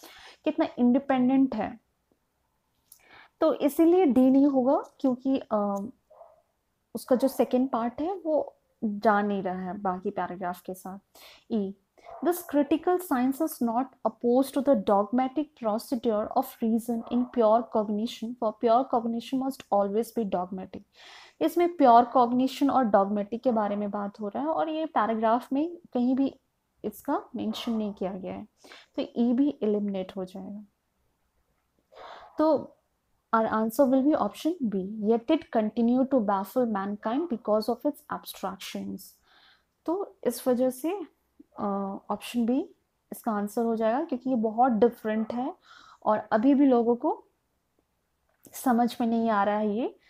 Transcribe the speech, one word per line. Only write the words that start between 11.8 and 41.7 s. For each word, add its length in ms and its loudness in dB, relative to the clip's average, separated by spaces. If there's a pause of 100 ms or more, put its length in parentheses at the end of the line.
"This 140 0 (160)
critical 400 2
science 480 -2
is 200 -4
not 220 0
opposed 720 0
to 60 0
the 120 4 (140)
dogmatic 540 0 (180)
procedure 640 -2 (100)
of 60 0 (200)
reason 380 0 (100)
in 120 0 (140)
pure 240 6 (140)
cognition, 480 -2
for 280 -4 (120)
pure 200 4 (100)
cognition 480 -4
must 200 -6 (120)
always 320 0 (120)
be 120 -2
dogmatic।" 500 -8 (600)
इसमें 360 0
प्योर 280 8
कॉग्निशन 640 2
और 140 2
डॉगमेटिक 580 0
के 100 2
बारे 240 0
में 140 -4
बात 300 -8
हो 80 -6
रहा 140 -6
है 60 -4
और 200 -2
ये 180 -4
पैराग्राफ 640 0
में 240 -2 (180)
कहीं 220 2
भी 240 -2 (440)
इसका 400 -6 (120)
मेंशन 360 -6
नहीं 200 -4
किया 200 -6
गया 220 -10
है, 120 -12 (500)
तो 60 -2
ई 300 0
भी 300 0
एलिमिनेट 540 -2
हो 80 -6
जाएगा। 400 -14 (1700)
तो 320 2 (640)
our 180 2
answer 380 2
will 160 4
be 160 4
option 520 -2
B, 120 -2 (160)
"Yet 240 2
it 140 2 (160)
continued 580 2
to 60 4
baffle 460 0
mankind 640 -4
because 420 0
of 60 -2 (100)
its 320 -6
abstractions।" 800 -10 (840)
तो 380 -4
इस 240 -2
वजह 220 2
से, 300 -6 (580)
अ, 400 -6 (120)